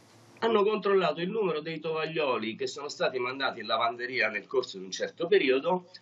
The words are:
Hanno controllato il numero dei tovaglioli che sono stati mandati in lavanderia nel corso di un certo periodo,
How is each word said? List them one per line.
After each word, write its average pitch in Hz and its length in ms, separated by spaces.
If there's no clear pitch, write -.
Hanno 220 240
controllato 190 580
il 180 100
numero 185 300
dei 160 200
tovaglioli 151 760
che 131 140
sono 143 200
stati - 300
mandati 127 420
in 107 60
lavanderia 117 640
nel 107 180
corso 120 320
di 92 60
un 92 80
certo 104 340
periodo, 165 600